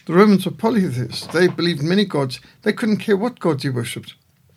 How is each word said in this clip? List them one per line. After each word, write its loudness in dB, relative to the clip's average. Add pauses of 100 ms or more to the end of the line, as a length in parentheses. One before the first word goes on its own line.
The -4
Romans 6
were -4
polytheists. -2
They 4
believed -2
in -2
many 2
gods. -4 (220)
They 0
couldn't -2
care 0
what -6
gods -2
you -4
worshipped. -8 (440)